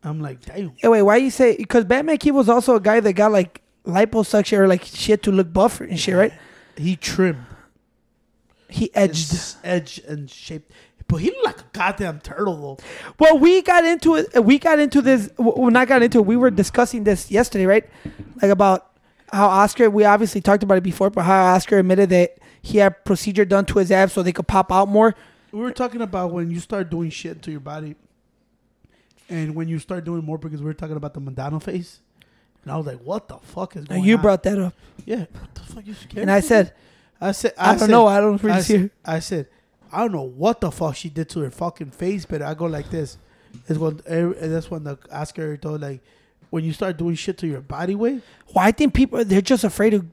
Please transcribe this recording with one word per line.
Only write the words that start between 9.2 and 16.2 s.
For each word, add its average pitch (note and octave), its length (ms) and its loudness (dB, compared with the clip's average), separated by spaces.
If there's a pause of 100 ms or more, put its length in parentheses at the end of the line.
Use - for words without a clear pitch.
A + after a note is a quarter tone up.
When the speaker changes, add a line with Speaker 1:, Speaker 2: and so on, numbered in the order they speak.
Speaker 1:
It's - 300 -10
edged F3 420 -6
and D3 240 -12
shaped. - 420 -18 (360)
But F3 100 -2
he F#3+ 140 -2
look B4+ 140 -4
like - 140 -6
a - 40 -20 (100)
goddamn F#3 480 -4
turtle, F#3+ 340 -6
though. C#3+ 220 -14 (420)
Speaker 2:
Well, D#4+ 180 8
we F4 240 6
got F4 220 4
into E4 320 2
it. D4+ 300 0
We C4+ 140 6
got D#4+ 200 2
into C#4+ 220 2
this. A#3+ 260 2 (100)
w-, A#3+ 200 2
Well, B3 140 2
not B3 160 4
got C4 140 4
into A#3 180 4
it. G#3 60 4